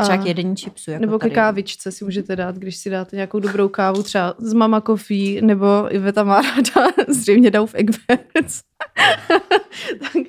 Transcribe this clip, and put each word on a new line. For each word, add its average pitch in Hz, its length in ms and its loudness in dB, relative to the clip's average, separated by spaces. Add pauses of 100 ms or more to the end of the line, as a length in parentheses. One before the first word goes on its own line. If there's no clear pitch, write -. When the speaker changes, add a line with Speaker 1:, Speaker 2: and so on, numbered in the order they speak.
Speaker 1:
třeba 202 100 2
Speaker 2:
A 190 100 0
Speaker 1:
k - 20 -6
jedení 180 300 -2
chipsu, - 360 -14
jako 156 100 -8
Speaker 2:
nebo 220 180 0
ke 233 60 -2
Speaker 1:
tady. 226 100 -2
Speaker 2:
kávičce 202 560 -2
si 196 140 -14
můžete 190 300 -6
dát, 180 200 -6
když 185 220 -12
si - 120 -10
dáte 185 260 -6
nějakou 196 240 -4
dobrou 196 300 0
kávu, 196 340 -2
třeba 185 340 -2
z 220 160 -6
Mama 220 280 4
Coffee, 202 600 -2
nebo 202 240 4 (240)
Iveta 202 340 0
má 202 180 4
ráda 359 500 2 (160)
<laughs> - 0 -
zřejmě 233 440 4
Dauf 214 240 0
Egberts. - 920 -2
<laughs> - 60 -20 (1300)
Tak, 302 300 -4